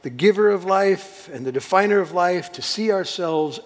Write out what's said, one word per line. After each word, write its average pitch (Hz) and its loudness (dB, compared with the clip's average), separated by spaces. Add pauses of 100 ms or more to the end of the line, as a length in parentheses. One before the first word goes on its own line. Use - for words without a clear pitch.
the 139 -10
giver 196 4
of 185 -2
life 190 0
and 127 -10
the 131 -4
definer 196 2
of 160 -2
life 175 0
to - -12
see 214 -2
ourselves 160 -2